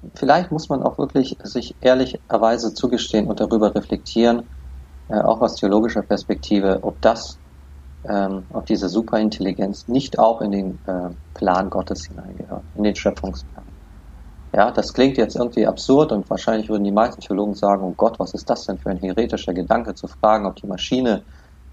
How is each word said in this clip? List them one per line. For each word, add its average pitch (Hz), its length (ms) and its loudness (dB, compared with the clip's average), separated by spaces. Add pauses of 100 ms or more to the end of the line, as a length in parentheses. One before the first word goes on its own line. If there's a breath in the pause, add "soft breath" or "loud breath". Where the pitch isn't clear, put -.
(160)
vielleicht 156 360 2
muss 156 180 -4
man 135 140 -2
auch 120 140 -2
wirklich 135 460 0
sich - 380 -8
ehrlicherweise 117 920 2
zugestehen 110 540 0
und 107 120 -2
darüber 107 360 2
reflektieren, 117 680 2 (640)
äh, 107 100 0
auch - 220 4
aus 117 140 2
theologischer 107 460 2
Perspektive, 98 800 0
ob - 200 -4
das, - 360 2 (680)
ähm, 98 380 -2 (100)
ob - 120 -6
diese 95 240 0
Superintelligenz 104 1000 -2
nicht 127 320 0
auch 113 220 4
in 104 100 -2
den, 95 360 -4
äh, 90 220 -4 (260)
Plan 95 340 0
Gottes 101 360 -6
hineingehört, - 580 -14 (120)
in 104 80 -2
den 104 120 0
Schöpfungsplan. - 680 -6 (920)
Ja, 107 160 4
das - 220 -2
klingt 135 240 4
jetzt 113 180 0
irgendwie 120 320 0
absurd 135 440 4
und 101 180 -2
wahrscheinlich 110 400 -2
würden 104 160 0
die 101 60 0
meisten 110 300 2
Theologen 104 320 -2
sagen, 98 300 2
„Oh 90 120 -4
Gott, 113 240 2
was - 140 -4
ist - 160 -6
das 117 160 -2
denn 95 120 -6
für - 120 -6
ein 92 80 -4
heretischer 95 560 -2
Gedanke, 107 400 -2
zu - 140 -12
fragen, 107 400 2
ob 90 80 -6
die - 120 -14
Maschine 110 540 0 (520 soft breath)